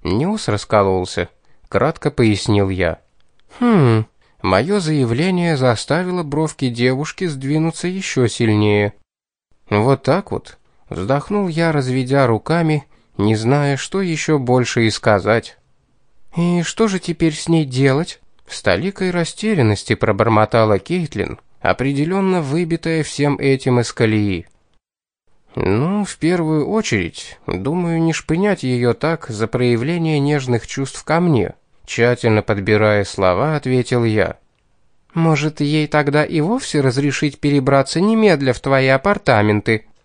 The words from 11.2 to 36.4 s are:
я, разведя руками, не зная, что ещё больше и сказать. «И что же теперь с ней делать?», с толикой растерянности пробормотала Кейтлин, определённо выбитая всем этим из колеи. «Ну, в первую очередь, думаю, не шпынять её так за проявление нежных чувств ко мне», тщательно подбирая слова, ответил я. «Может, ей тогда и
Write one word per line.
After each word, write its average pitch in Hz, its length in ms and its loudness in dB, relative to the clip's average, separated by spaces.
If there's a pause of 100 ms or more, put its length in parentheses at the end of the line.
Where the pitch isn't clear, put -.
я, 165 240 -2
разведя 131 560 0
руками, 156 580 0 (320)
не 107 180 2
зная, 139 420 0
что 190 240 -6
ещё 160 380 -2
больше 123 460 2
и 110 40 4
сказать. 104 680 0 (800)
«И 175 280 0
что 220 260 0
же 190 100 -2
теперь 160 340 -2
с - 140 -8
ней 165 160 2
делать?», 135 560 0 (260)
с - 160 -14
толикой 175 500 -2
растерянности 160 840 0
пробормотала 107 840 2
Кейтлин, 147 600 -6 (220)
определённо 170 800 0
выбитая 160 600 -2
всем 143 360 -2
этим 131 400 2
из 117 140 -4
колеи. 104 540 0 (1080)
«Ну, 180 480 0
в - 140 -10
первую 156 500 0
очередь, 117 800 -4
думаю, 165 540 -2
не 165 100 2
шпынять 180 520 -2
её 123 300 0
так 156 360 -4
за 110 180 -4
проявление 139 720 0
нежных 139 480 0
чувств - 380 -8
ко 160 160 0
мне», 143 320 2 (320)
тщательно 117 560 2
подбирая 104 600 2
слова, 98 520 0
ответил 127 480 0
я. 107 340 0 (760)
«Может, 156 480 0
ей 147 260 0
тогда 147 380 0
и 160 160 -2